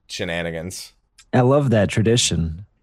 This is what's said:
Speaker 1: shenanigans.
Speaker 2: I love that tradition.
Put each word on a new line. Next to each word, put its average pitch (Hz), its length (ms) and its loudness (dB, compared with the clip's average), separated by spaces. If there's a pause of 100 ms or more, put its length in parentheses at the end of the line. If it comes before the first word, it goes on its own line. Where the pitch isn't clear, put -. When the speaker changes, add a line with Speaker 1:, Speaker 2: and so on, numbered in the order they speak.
Speaker 1:
shenanigans. 85 840 -6 (380)
Speaker 2:
I 127 100 4
love 139 280 4
that 107 200 4
tradition. 95 760 0 (180)